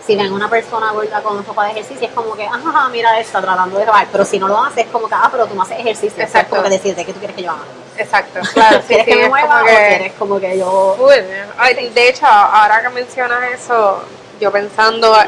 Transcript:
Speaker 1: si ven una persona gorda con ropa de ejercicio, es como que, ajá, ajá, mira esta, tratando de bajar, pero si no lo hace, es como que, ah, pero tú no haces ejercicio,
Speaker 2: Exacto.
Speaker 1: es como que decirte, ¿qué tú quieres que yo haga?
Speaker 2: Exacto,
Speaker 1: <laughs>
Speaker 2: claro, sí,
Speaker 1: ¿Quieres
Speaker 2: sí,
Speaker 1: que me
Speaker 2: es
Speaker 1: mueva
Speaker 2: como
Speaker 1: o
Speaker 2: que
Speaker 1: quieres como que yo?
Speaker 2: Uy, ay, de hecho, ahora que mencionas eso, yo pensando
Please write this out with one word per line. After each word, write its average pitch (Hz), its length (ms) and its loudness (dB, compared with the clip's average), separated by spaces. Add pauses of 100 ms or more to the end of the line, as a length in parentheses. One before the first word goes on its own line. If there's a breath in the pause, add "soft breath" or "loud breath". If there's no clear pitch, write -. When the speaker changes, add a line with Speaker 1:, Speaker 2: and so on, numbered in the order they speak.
Speaker 1:
si 208 120 0
ven 196 160 -4
una 202 160 -4
persona 220 440 -2
gorda 214 300 -6
con 202 220 -6
ropa 208 220 -4
de 208 60 -6
ejercicio, 226 360 -8
es - 40 -10
como 220 220 -6
que, 208 120 -10
ajá, 240 220 -6
ajá, 285 200 0
mira 233 320 0
esta, 226 200 -4
tratando 185 380 -2
de 214 60 0
bajar, 220 260 2
pero 196 140 2
si 202 140 -2
no 190 100 -2
lo 214 140 0
hace, 262 200 -2
es 220 60 -2
como 226 200 -6
que, 214 60 -4
ah, 208 160 2
pero 240 160 -2
tú 208 80 -12
no 196 80 -4
haces - 160 -6
ejercicio, 214 440 -6
Speaker 2:
Exacto. 220 160 -2
Speaker 1:
es 208 100 0
como 196 140 -2
que 190 80 0
decirte, 185 340 -2
¿qué 190 80 -10
tú - 60 -12
quieres 196 180 -12
que 190 60 -10
yo 175 80 -8
haga? - 120 -8 (340)
Speaker 2:
Exacto, 196 500 -4
Speaker 1:
<laughs> - 80 -8
Speaker 2:
claro, 220 260 6
sí, - 80 -14
Speaker 1:
¿Quieres 220 180 4
Speaker 2:
sí, 233 60 2
Speaker 1:
que - 60 6
me 233 60 4
Speaker 2:
es 220 40 2
Speaker 1:
mueva 285 200 2
Speaker 2:
como 285 140 4
Speaker 1:
o 226 40 2
Speaker 2:
que 214 220 6
Speaker 1:
quieres 190 300 0
como 196 220 -2
que 190 180 -4
yo? 190 420 2
Speaker 2:
Uy, 277 140 8 (440)
ay, 247 320 0
de 240 180 4
hecho, 262 180 0
ahora 214 560 6
que 247 80 -4
mencionas 247 640 -4
eso, 220 500 0 (380)
yo 202 120 0
pensando 220 640 2 (120)